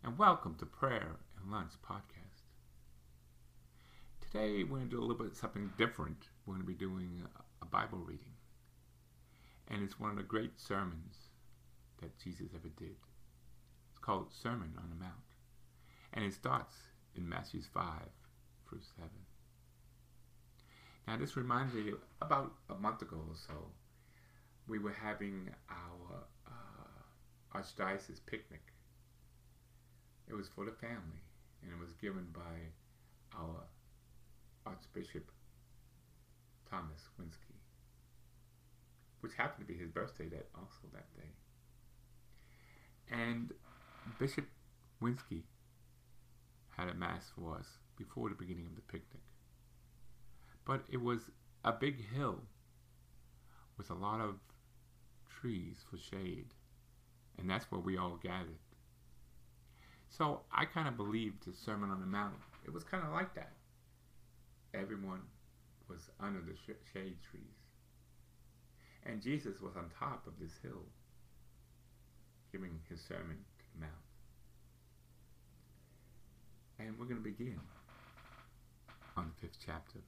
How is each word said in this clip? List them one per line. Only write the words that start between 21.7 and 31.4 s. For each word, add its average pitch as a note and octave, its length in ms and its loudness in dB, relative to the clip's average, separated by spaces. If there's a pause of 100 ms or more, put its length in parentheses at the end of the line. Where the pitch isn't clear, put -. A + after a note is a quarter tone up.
me, G#2+ 200 4 (280)
about C#3 320 6 (160)
a G2+ 60 0
month G#2 260 6
ago D#2+ 260 -2
or D#2+ 80 -2
so, D#2+ 380 -6 (960)
we A2 100 4
were G2+ 140 4
having G2+ 560 0 (220)
our, F2 560 -6 (200)
uh, - 40 -12 (1000)
Archdiocese G2 760 0
picnic. - 460 -6 (1600)
It - 60 -4
was G2 120 0
for - 180 -4
the A2+ 60 0
family, G2 500 -4 (400)